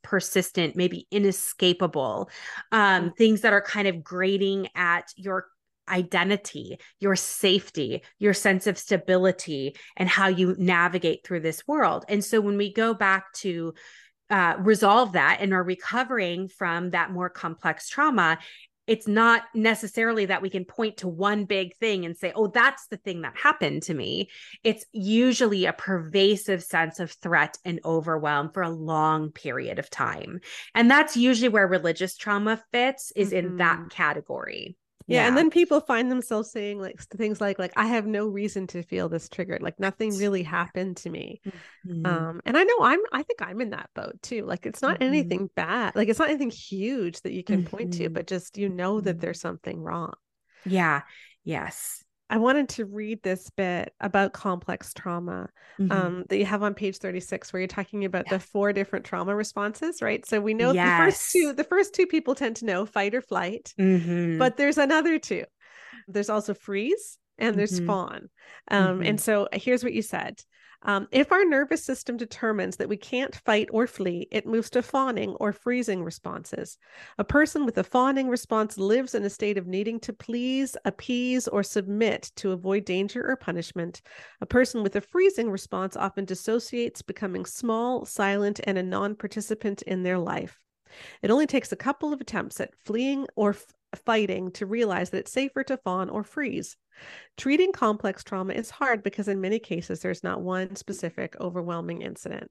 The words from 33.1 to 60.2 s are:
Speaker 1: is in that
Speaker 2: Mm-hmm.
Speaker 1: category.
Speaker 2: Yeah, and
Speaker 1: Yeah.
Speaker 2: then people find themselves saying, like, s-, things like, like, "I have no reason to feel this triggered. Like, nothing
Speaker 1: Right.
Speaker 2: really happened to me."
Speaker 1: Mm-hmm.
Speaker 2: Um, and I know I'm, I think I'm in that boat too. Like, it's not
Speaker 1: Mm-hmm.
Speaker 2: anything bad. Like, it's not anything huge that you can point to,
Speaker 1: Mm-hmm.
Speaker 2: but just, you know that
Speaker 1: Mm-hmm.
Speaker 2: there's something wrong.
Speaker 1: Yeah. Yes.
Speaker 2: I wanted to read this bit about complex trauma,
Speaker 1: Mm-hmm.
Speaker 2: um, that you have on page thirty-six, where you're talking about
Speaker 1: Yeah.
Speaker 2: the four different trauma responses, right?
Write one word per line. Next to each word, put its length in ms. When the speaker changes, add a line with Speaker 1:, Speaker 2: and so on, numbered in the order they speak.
Speaker 1:
is 160
in 240
that 220
Speaker 2:
Mm-hmm. 100
Speaker 1:
category. 880
Speaker 2:
Yeah, 200
and 80
Speaker 1:
Yeah. 60
Speaker 2:
then 80
people 280
find 320
themselves 400
saying, 300
like, 180
s-, 80
things 340
like, 200
like, 160
"I 100
have 220
no 180
reason 400
to 160
feel 260
this 200
triggered. 340
Like, 160
nothing 320
Speaker 1:
Right. 80
Speaker 2:
really 240
happened 540
to 140
me." 300
Speaker 1:
Mm-hmm. 180
Speaker 2:
Um, 400
and 140
I 60
know 160
I'm, 180
I 100
think 180
I'm 200
in 100
that 240
boat 260
too. 240
Like, 220
it's 160
not 160
Speaker 1:
Mm-hmm. 160
Speaker 2:
anything 400
bad. 400
Like, 140
it's 100
not 120
anything 200
huge 720
that 140
you 100
can 200
point 280
to, 140
Speaker 1:
Mm-hmm. 80
Speaker 2:
but 120
just, 320
you 100
know 320
that 100
Speaker 1:
Mm-hmm. 100
Speaker 2:
there's 200
something 400
wrong. 340
Speaker 1:
Yeah. 380
Yes. 580
Speaker 2:
I 100
wanted 320
to 140
read 380
this 280
bit 500
about 320
complex 600
trauma, 560
Speaker 1:
Mm-hmm. 140
Speaker 2:
um, 360
that 100
you 60
have 200
on 100
page 240
thirty-six, 540
where 80
you're 80
talking 360
about 220
Speaker 1:
Yeah. 120
Speaker 2:
the 20
four 320
different 320
trauma 320
responses, 680
right? 240